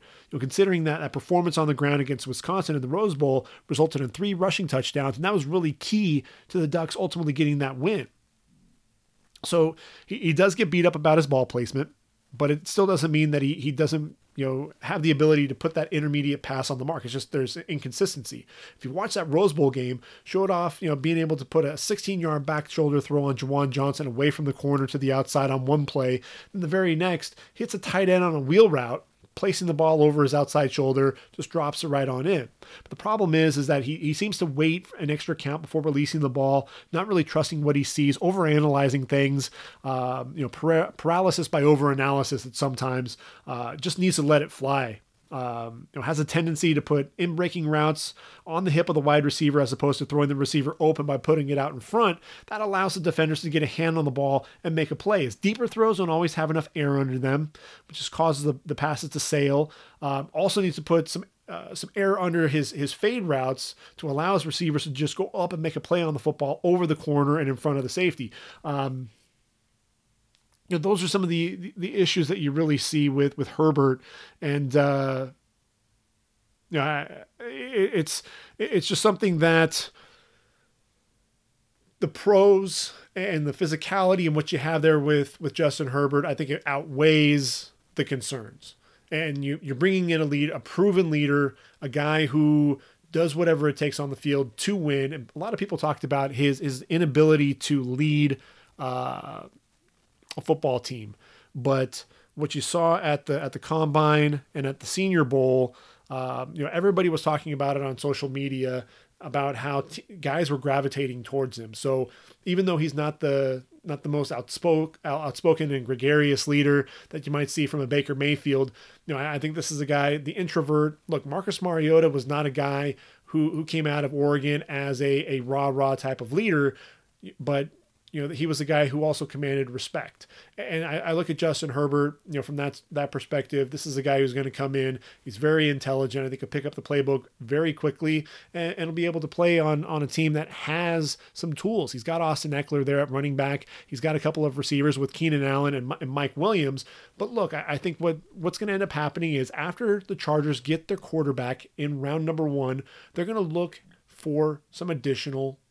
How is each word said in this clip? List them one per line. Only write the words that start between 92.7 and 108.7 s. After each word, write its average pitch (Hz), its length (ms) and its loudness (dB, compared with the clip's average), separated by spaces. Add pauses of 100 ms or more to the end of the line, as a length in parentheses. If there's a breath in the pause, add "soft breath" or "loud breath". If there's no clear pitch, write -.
does 160 240 2
whatever 160 320 2
it 143 80 0
takes 147 240 -4
on 143 100 -4
the 135 60 -8
field 139 400 -2
to 202 220 -2
win. 143 340 0
And 139 240 -12
a 151 40 -10
lot 208 120 -6
of - 80 -4
people 190 180 -4
talked 151 280 -2
about 139 260 0
his, 139 280 2
his 135 240 -6
inability 151 720 4
to 143 280 -2
lead, 147 540 2 (420 soft breath)
uh, 127 680 -8 (920)
a - 20 -10
football 143 400 0
team. 107 340 -12 (400 soft breath)
But 131 520 -2 (300 soft breath)
what 147 200 -6
you 139 60 -4
saw 165 380 2
at 151 260 -2
the, 147 160 -2
at 135 100 -6
the - 80 -10
Combine 151 800 2 (160)
and 139 100 -4
at 139 140 -6
the - 60 -16
Senior 185 400 2
Bowl, 131 500 2 (340 loud breath)
uh, 127 440 -6
you 151 100 -6
know, 147 80 -4
everybody 180 380 2
was 160 120 0
talking 151 300 -2
about 139 240 -2
it 139 80 -4
on 131 140 -6
social 143 320 -4
media 131 560 -4 (340 soft breath)